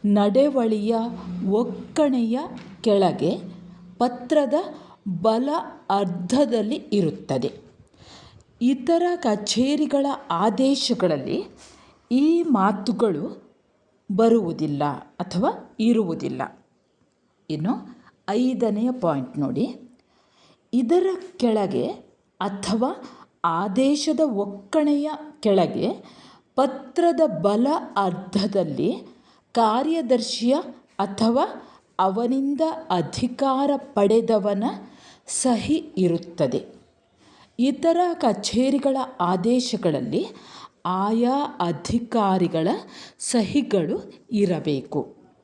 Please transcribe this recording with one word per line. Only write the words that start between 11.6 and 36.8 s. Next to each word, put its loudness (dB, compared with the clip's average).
ಈ 4
ಮಾತುಗಳು 0
ಬರುವುದಿಲ್ಲ 2
ಅಥವಾ -4
ಇರುವುದಿಲ್ಲ. 0
ಇನ್ನು -4
ಐದನೆಯ 0
ಪಾಯಿಂಟ್ -2
ನೋಡಿ, -2
ಇದರ 2
ಕೆಳಗೆ 0
ಅಥವಾ -2
ಆದೇಶದ 2
ಒಕ್ಕಣೆಯ 0
ಕೆಳಗೆ 2
ಪತ್ರದ 0
ಬಲ 0
ಅರ್ಧದಲ್ಲಿ -2
ಕಾರ್ಯದರ್ಶಿಯ 2
ಅಥವಾ 2
ಅವನಿಂದ 0
ಅಧಿಕಾರ 0
ಪಡೆದವನ 2
ಸಹಿ 0
ಇರುತ್ತದೆ. 0